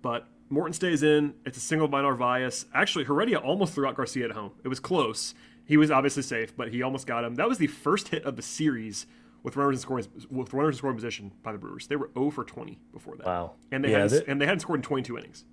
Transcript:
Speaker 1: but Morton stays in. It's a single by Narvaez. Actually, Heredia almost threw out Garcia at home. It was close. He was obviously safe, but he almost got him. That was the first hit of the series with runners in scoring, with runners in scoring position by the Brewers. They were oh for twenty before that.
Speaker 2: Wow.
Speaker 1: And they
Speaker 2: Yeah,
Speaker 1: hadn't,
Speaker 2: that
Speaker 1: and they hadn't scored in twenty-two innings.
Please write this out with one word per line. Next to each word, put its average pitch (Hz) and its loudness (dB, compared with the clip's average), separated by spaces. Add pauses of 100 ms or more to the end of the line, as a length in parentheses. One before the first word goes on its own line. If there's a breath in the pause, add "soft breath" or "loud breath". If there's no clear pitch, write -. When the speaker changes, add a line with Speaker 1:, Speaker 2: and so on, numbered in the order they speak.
Speaker 1:
but 120 -4 (220)
Morton 160 0
stays 165 2
in. 151 6 (120)
It's 131 -10
a - -10
single 156 2
by 139 2
Narvaez. 127 0
Actually, 170 2
Heredia 165 2
almost 175 0
threw 139 0
out 123 -2
Garcia 123 -2
at 110 -4
home. 104 -8 (120)
It 131 -4
was 131 -4
close. 127 0 (320 loud breath)
He 151 6
was 151 6
obviously 135 2
safe, 113 -4
but 117 -6
he 120 -2
almost 131 -4
got 120 -2
him. 117 -4
That 175 2
was 240 0
the 156 4
first - 0
hit - -4
of 135 -4
the - -10
series 113 -2 (360 loud breath)
with - -6
runners 139 2
in 127 -6
scoring, 123 -4 (240)
with 127 -6
runners 143 2
in - -10
scoring 131 -2
position 107 -8 (120)
by 113 -8
the 104 -8
Brewers. - -14
They 147 -2
were 135 -4
oh 135 0
for 139 -6
twenty 113 -14 (120)
before - -18
that. - -12
Speaker 2:
Wow. 87 -2 (180)
Speaker 1:
And 131 -2
they 123 2
Speaker 2:
Yeah, 104 6
Speaker 1:
hadn't, 104 4
Speaker 2:
that 165 2
Speaker 1:
and 139 0
they 143 4
hadn't 180 2
scored 156 -2
in 120 -6
twenty-two 127 -4
innings. - -16